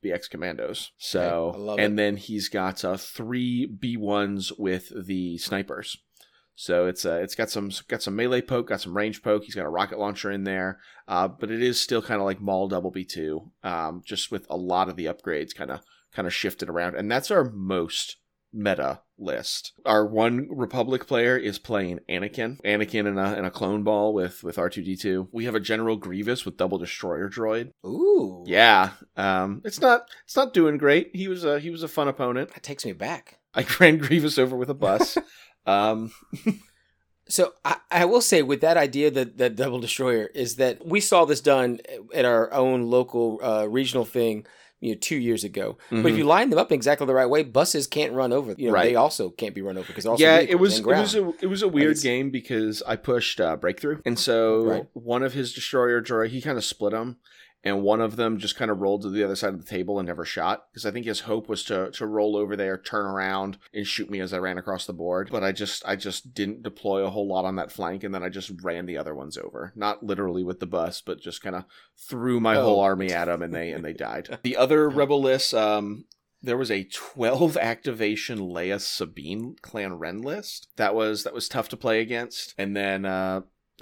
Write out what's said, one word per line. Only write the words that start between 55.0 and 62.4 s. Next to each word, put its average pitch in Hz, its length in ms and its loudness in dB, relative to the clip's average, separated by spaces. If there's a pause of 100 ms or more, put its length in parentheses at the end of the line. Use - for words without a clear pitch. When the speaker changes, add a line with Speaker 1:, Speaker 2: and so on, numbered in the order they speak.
Speaker 1:
of 135 100 -2
his 127 220 -4
destroyer 123 480 2
droid, 113 260 0
he 127 140 -6
kinda 135 180 -4
split 104 320 -2
'em, 117 240 -6 (500)
and 98 160 0
one 107 200 4
of 110 140 -2
them 113 200 0
just 101 220 -6
kinda 110 160 0
rolled 98 260 0
to 101 80 -6
the 101 160 2
other 98 100 0
side 98 200 -2
of 90 40 -10
the 80 80 -18
table 95 320 -4
and 92 80 -4
never 85 200 -8
shot, 95 480 -4
'cause 110 100 -12
I 107 60 -2
think 113 160 -8
his 110 140 -4
hope 110 280 -4
was 104 160 -4
to, 95 280 -4
to - 140 -10
roll 107 300 0
over 104 200 -2